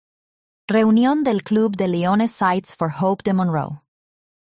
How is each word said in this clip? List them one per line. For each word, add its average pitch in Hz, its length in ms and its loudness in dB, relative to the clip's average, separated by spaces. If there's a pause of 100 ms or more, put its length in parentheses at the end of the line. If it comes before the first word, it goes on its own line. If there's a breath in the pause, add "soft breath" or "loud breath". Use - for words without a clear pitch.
(680)
Reunión 226 560 2
del 220 180 0
Club 220 320 0
de 190 140 -2
Leones 185 420 0
Sights 185 460 -2
for 160 200 -2
Hope 190 280 0
de 196 80 0
Monroe. 165 480 -2 (720)